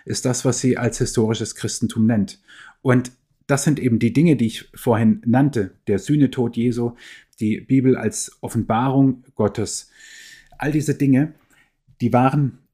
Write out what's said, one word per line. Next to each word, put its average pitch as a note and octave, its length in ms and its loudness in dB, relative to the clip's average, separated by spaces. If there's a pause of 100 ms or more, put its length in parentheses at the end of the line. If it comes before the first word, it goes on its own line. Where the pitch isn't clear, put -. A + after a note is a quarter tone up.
ist - 200 -6
das, B2 200 -2
was B2 160 0
sie B2 160 2
als A#2+ 200 -2
historisches A2+ 560 -2
Christentum A2 540 -2
nennt. A2 340 -2 (400)
Und B2 300 0 (340)
das C#3 200 0
sind D3+ 140 2
eben A2+ 200 0
die A2+ 140 0
Dinge, D#3 220 4
die A#2 120 0
ich - 260 -10
vorhin A2 540 2
nannte, A#2+ 480 0 (100)
der G2 140 0
Sühnetod C3 580 0
Jesu, A#2+ 360 -2 (460)
die G#2+ 220 -2
Bibel C3 360 2
als - 440 -6
Offenbarung B2+ 840 0 (100)
Gottes. - 560 -4 (680)
All D3 140 -4
diese C#3+ 240 -2
Dinge, C#3 380 2 (680)
die A#2 140 -2
waren C3 460 2 (140)